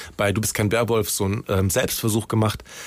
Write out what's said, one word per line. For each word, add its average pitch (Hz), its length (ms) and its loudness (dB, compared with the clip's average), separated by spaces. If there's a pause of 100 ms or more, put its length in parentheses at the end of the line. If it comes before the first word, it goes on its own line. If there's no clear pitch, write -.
(180)
bei 101 140 2
Du 101 100 0
bist 104 140 -2
kein 104 160 0
Werwolf, 113 400 2
so - 160 -2
ein, 101 200 -2
ähm, 95 220 2
Selbstversuch 113 580 0
gemacht. 110 360 0 (240)